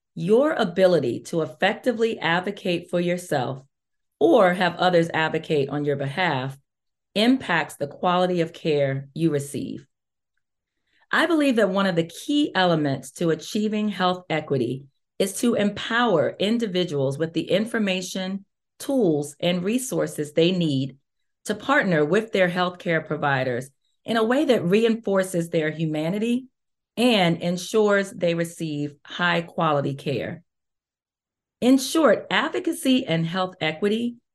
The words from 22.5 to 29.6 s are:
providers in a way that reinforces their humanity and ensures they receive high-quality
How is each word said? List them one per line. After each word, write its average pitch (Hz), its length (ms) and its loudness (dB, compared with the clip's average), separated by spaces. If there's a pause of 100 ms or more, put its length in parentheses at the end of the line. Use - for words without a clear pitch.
providers 135 680 -2 (340)
in 226 120 -2
a 220 60 2
way 262 220 2
that 262 180 2
reinforces 190 880 0
their 156 220 0
humanity 170 720 -2 (500)
and 196 460 4
ensures 196 720 0
they 170 240 -2
receive 156 580 -4 (100)
high-quality 165 920 0